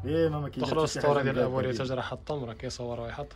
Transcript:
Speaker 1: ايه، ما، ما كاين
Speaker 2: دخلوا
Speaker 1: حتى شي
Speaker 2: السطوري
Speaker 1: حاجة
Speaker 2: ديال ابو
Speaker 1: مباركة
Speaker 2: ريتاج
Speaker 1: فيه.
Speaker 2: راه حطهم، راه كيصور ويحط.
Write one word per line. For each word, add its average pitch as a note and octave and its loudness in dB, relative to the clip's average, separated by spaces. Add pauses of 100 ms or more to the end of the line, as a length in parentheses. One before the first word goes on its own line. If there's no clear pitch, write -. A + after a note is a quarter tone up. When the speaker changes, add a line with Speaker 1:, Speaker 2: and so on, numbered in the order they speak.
Speaker 1:
ايه، D#3+ 4
ما، D3 -2
ما C#3 -4
كاين C3 -2
Speaker 2:
دخلوا D#3 2
Speaker 1:
حتى C#3+ 2
شي C3+ -4
Speaker 2:
السطوري C#3+ 6
Speaker 1:
حاجة C3+ 2
Speaker 2:
ديال B2+ 2
ابو B2+ 2
Speaker 1:
مباركة C3 0
Speaker 2:
ريتاج B2+ -2
Speaker 1:
فيه. B2+ 0
Speaker 2:
راه B2 -2
حطهم، C3 -4
راه A2+ -8
كيصور A#2+ -6
ويحط. A#2 -6